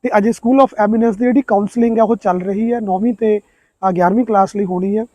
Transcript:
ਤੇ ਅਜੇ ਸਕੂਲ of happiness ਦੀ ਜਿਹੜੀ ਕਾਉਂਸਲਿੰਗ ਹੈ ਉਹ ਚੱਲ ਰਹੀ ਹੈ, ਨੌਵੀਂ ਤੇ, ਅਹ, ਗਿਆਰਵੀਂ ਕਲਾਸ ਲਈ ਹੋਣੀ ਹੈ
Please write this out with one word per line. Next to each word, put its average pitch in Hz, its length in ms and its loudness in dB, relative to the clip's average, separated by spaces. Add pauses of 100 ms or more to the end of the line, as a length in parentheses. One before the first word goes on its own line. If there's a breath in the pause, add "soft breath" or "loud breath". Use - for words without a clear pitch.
ਤੇ 247 160 -4
ਅਜੇ 208 140 0
ਸਕੂਲ 262 300 2
of 262 60 6
happiness 220 440 0
ਦੀ 208 140 -2
ਜਿਹੜੀ 247 160 2
ਕਾਉਂਸਲਿੰਗ 226 560 0
ਹੈ 226 60 4
ਉਹ 226 120 0
ਚੱਲ 180 260 -2
ਰਹੀ 202 320 -2
ਹੈ, 240 60 -2
ਨੌਵੀਂ 208 340 -2
ਤੇ, 208 260 0
ਅਹ, - 520 -8
ਗਿਆਰਵੀਂ 180 340 0
ਕਲਾਸ 196 300 0
ਲਈ 202 100 -2
ਹੋਣੀ 185 320 -4
ਹੈ 226 180 -4